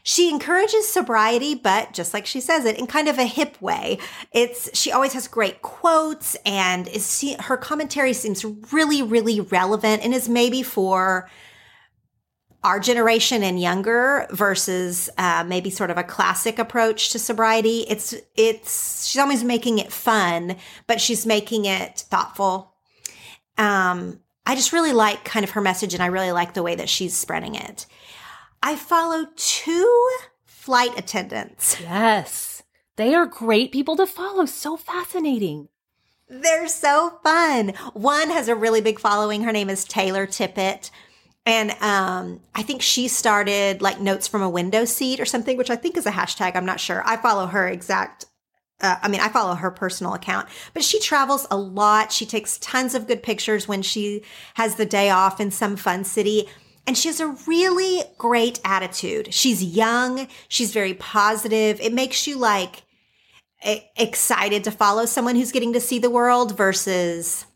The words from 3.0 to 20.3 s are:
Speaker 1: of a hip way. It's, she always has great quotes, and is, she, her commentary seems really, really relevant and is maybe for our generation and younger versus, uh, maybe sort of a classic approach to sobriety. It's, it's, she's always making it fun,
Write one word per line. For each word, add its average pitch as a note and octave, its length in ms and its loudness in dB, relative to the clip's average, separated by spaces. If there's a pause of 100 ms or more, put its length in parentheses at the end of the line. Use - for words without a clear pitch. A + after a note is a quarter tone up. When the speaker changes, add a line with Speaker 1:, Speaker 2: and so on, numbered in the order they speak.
Speaker 1:
of C4 120 2
a B3+ 60 4
hip C#4 360 -2
way. F#3 380 -4 (320)
It's, - 460 0
she - 140 0
always C4 220 2
has B3+ 140 -8
great - 340 -2
quotes, D#4+ 720 0 (100)
and F#3 420 0
is, - 320 -4
she, C#4 140 -4
her B3+ 240 -4
commentary D4 560 -2
seems G#3+ 320 -4 (260)
really, D4 320 2
really A3 380 2
relevant G3+ 600 2
and A#3+ 100 0
is B3+ 160 -2
maybe A#3+ 340 2
for F#3+ 640 0 (1300)
our G3 160 2
generation A3+ 640 4
and F3+ 180 0
younger A3+ 720 2
versus, F#3 840 0
uh, E3+ 280 2
maybe F3+ 240 -2
sort F#3 220 -4
of F3 60 -2
a - 60 -2
classic G#3+ 560 -2
approach A3+ 520 0
to A#3 80 -4
sobriety. A3+ 680 2
It's, G#3 280 -4 (200)
it's, - 720 0
she's C4+ 140 0
always C#4 220 2
making A#3 360 0
it - 120 -6
fun, F3 640 0 (320)